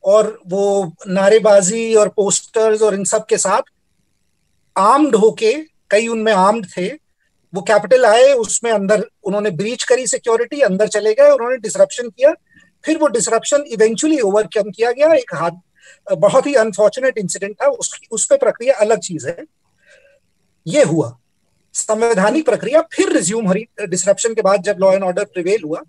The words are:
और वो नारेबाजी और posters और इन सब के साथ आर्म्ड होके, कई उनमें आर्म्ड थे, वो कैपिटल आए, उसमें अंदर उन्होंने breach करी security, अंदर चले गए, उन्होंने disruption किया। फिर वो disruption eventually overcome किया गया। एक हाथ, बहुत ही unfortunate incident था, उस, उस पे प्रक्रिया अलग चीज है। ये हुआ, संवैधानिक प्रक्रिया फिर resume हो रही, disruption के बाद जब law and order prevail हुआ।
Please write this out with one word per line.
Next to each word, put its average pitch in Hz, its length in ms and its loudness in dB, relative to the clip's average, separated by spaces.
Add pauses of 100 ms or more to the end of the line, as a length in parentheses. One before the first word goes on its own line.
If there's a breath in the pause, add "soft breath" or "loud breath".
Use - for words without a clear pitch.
और 208 420 0
वो 196 480 -2 (140)
नारेबाजी 202 840 2
और 208 140 4
posters 214 760 0
और 208 120 2
इन 196 100 -6
सब 214 220 -4
के 208 120 0
साथ 202 240 0 (1120)
आर्म्ड 233 400 2
होके, 220 360 2 (380)
कई 226 180 0
उनमें 220 240 -2
आर्म्ड 202 340 2 (100)
थे, 185 120 -6 (680)
वो 190 80 -8
कैपिटल 220 440 2
आए, 247 260 6
उसमें 233 400 -2
अंदर 202 380 0 (140)
उन्होंने 208 260 -4
breach 202 340 -6
करी 254 220 0
security, 240 540 -2
अंदर 202 280 2
चले 214 260 -2
गए, 285 160 6
उन्होंने 254 260 0
disruption 214 520 -2
किया। 277 260 2 (500 soft breath)
फिर 320 140 -2
वो 311 80 0
disruption 226 500 -2
eventually 254 640 0
overcome 208 500 -2
किया 233 220 -2
गया। 302 220 2
एक 247 200 -2
हाथ, 165 160 -4 (640 soft breath)
बहुत 208 300 2
ही 285 80 -4
unfortunate 220 640 0
incident 196 440 -8
था, 269 40 0
उस, 240 340 -4 (100)
उस - 160 -4
पे 277 100 2
प्रक्रिया 247 380 0
अलग 214 240 0
चीज 156 280 -10
है। 170 180 -12 (1200 soft breath)
ये 247 180 2
हुआ, 151 340 -2 (560)
संवैधानिक 220 720 0
प्रक्रिया 233 340 0
फिर 370 320 -2
resume 214 340 -2
हो 180 60 0
रही, 208 360 -6
disruption 196 460 -2
के 220 80 -4
बाद 190 200 2
जब 190 140 -4
law 190 180 2
and 190 100 -2
order 185 200 -4
prevail 185 400 -4
हुआ। 165 240 -8